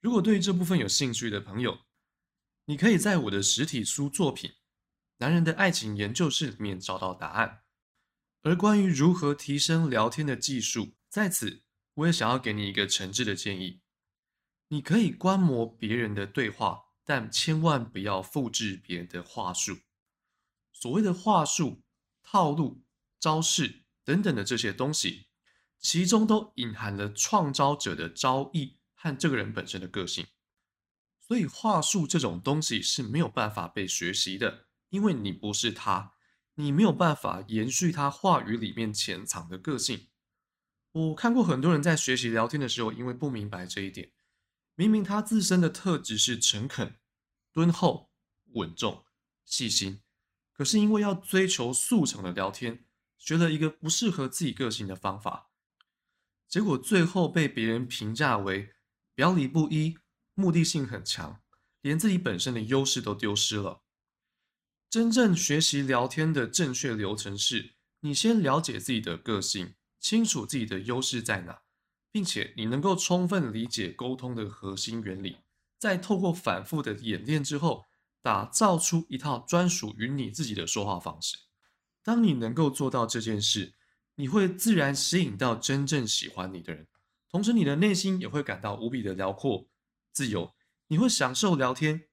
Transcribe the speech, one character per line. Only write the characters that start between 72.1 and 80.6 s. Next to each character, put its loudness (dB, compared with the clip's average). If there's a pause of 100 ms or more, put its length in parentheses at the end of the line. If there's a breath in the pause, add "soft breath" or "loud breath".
并 0
且 -4
你 -4
能 -2
够 2
充 0
分 0
理 -4
解 -4
沟 -6
通 -8
的 -6
核 -10
心 -6
原 -8
理， -10 (400)
再 0
透 0
过 2
反 -2
复 -4
的 -4
演 -4
练 0
之 -4
后， -2 (360 soft breath)
打 0
造 2
出 0
一 -8
套 -4
专 2
属 -4
于 -4
你 -4
自 -6
己 -6
的 -6